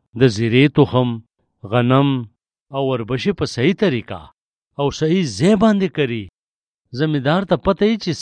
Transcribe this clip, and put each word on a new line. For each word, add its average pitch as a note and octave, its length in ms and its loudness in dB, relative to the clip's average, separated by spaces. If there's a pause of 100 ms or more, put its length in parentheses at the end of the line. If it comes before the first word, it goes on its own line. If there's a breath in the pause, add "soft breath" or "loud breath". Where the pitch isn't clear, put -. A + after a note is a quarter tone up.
(140)
د A2+ 120 -2
زیرې A#2 380 2 (100)
تخم، B2+ 360 2 (540)
غنم B2 440 2 (600)
او C#3 140 -6
وربشې B2+ 540 -4
په D#3 60 -4
صحیح C#3 400 0
طریقه A2+ 360 -4 (580)
او C#3+ 120 0
صحیح E3 340 0
ځای C3+ 320 2
باندې G3+ 400 2
کري. A#2 280 -2 (680)
زمیندار D3+ 520 0
ته F3 120 0
پته G3 300 0
یي A3+ 100 0
چې F3+ 260 -4